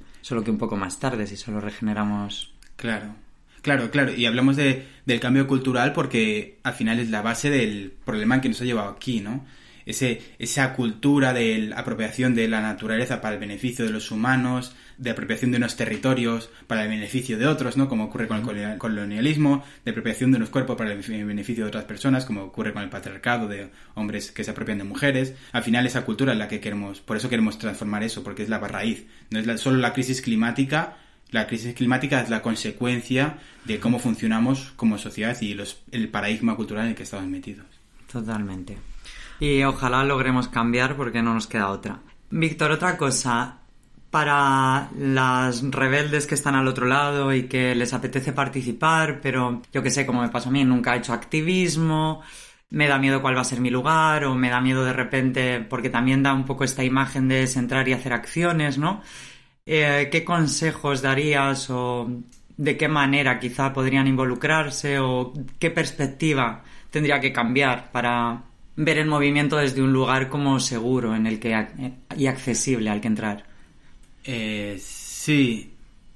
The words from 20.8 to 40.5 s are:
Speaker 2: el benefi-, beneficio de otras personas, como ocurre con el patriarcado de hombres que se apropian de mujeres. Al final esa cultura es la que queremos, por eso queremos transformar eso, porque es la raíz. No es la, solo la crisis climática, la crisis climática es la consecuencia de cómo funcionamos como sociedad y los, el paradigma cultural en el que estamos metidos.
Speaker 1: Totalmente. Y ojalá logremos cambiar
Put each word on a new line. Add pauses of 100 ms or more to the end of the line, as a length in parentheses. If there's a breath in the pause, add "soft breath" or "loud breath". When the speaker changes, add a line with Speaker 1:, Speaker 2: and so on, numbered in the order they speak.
Speaker 2:
el
benefi-,
beneficio
de
otras
personas,
como
ocurre
con
el
patriarcado
de (240 loud breath)
hombres
que
se
apropian
de
mujeres. (200 loud breath)
Al
final
esa
cultura
es
la
que
queremos,
por
eso
queremos
transformar
eso,
porque
es
la
raíz. (240 loud breath)
No
es
la,
solo
la
crisis
climática, (340 loud breath)
la
crisis
climática
es
la
consecuencia (260 loud breath)
de
cómo
funcionamos
como
sociedad
y
los, (100)
el
paradigma
cultural
en
el
que
estamos
metidos. (460)
Speaker 1:
Totalmente. (640 loud breath)
Y
ojalá
logremos
cambiar